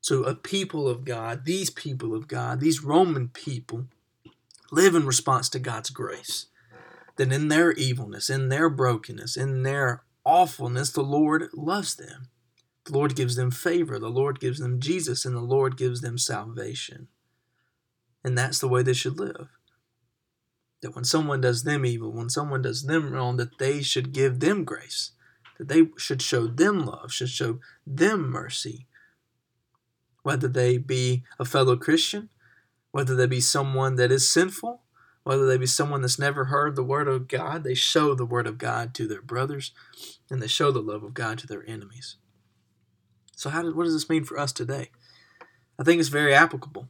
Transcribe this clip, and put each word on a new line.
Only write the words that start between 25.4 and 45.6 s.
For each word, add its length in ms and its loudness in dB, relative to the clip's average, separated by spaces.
That 120 -12
they 280 8
should 240 -4
show 260 0
them 380 2
love, 260 -8
should 200 -4
show 300 -4
them 440 2
mercy. 560 -8
Whether 260 0
they 300 4
be 440 0
a 60 -4
fellow 320 4
Christian, 540 0
whether 220 0
they 120 4
be 160 0
someone 540 0
that 140 6
is 160 4
sinful, 540 0
whether 240 2
they 120 4
be 80 0
someone 340 0
that's 180 0
never 280 0
heard 300 0
the 60 -2
word 260 0
of 200 -2
God, 340 -4
they 120 -2
show 400 2
the 100 -2
word 220 -2
of 100 -6
God 380 -4
to 120 -6
their 140 -6
brothers, 520 -6
and 100 -4
they 60 -4
show 240 2
the 100 2
love 220 -6
of 100 -14
God 280 -4
to 60 -16
their 220 -10
enemies. 480 -16
So 140 -6
how 100 -2
does, 140 -2
what 100 0
does 80 2
this 160 -2
mean 160 2
for 140 -8
us 120 -2
today? 380 -6